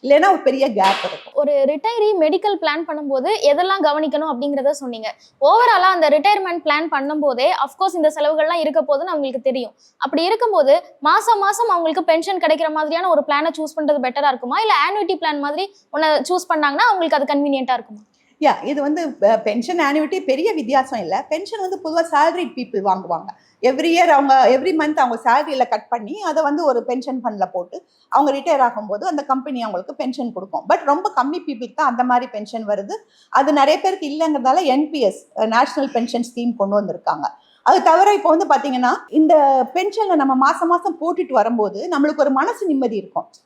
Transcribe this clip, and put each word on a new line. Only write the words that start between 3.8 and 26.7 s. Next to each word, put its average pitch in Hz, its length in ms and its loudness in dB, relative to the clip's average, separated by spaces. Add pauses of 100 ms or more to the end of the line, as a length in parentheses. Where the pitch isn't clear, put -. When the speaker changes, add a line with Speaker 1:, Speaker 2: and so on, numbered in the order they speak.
Speaker 2:
கவனிக்கணும் 302 520 0
அப்படிங்கிறத 277 340 -2
சொன்னீங்க. 240 460 -8 (260)
ஓவராலா 415 400 6
அந்த 359 280 4
ரிட்டையர்மெண்ட் 349 540 2
பிளான் 311 280 0
பண்ணும்போதே, 285 540 0
of 277 340 0
course, 370 160 0
இந்த 302 200 2
செலவுகள்லாம் 311 440 0
இருக்க 311 220 0
போதுன்னு 294 320 -2
அவங்களுக்கு 269 280 -4
தெரியும். 247 320 -4 (240)
அப்படி 302 260 -2
இருக்கும்போது 359 600 2 (160)
மாசம் 415 400 2
மாசம் 415 300 0
அவங்களுக்கு 339 340 0
பென்ஷன் 339 360 0
கிடைக்கிற 311 320 0
மாதிரியான 311 380 -2
ஒரு 294 180 2
பிளானை 302 300 0
சூஸ் 311 220 -8
பண்றது 294 220 0
பெட்டரா 262 260 -2
இருக்குமா, 254 320 -2
இல்ல 427 140 0
ஆனுவிட்டி 359 460 0
பிளான் 302 200 -4
மாதிரி 302 360 -6 (180)
ஒண்ணு 302 360 0
சூஸ் 359 240 -2
பண்ணாங்கன்னா 302 360 0
அவங்களுக்கு 330 280 0
அது 285 160 -2
கன்வீனியன்ட்டா 277 400 -2
இருக்குமா? 226 260 -8 (400)
Speaker 1:
யா, 277 240 2
இது 285 180 -4
வந்து, 302 420 -2
அ, 220 160 4
பென்ஷன் 233 400 -4
ஆனுவிட்டி 311 440 0
பெரிய 349 300 0
வித்தியாசம் 262 460 -2
இல்ல. 190 300 -4
பென்ஷன் 403 300 -6
வந்து 381 240 -6
பொதுவா 330 280 -2
salaried 320 440 0
people 220 280 -6
வாங்குவாங்க. 185 440 -2 (340)
Every 269 280 2
year 339 180 4
அவங்க, 269 420 6
every 277 240 2
month 302 220 0
அவங்க 240 280 0
சேலரியில 262 440 2
கட் 220 220 -6
பண்ணி 240 320 -6
அதை 320 220 -2
வந்து 302 220 0
ஒரு 240 200 0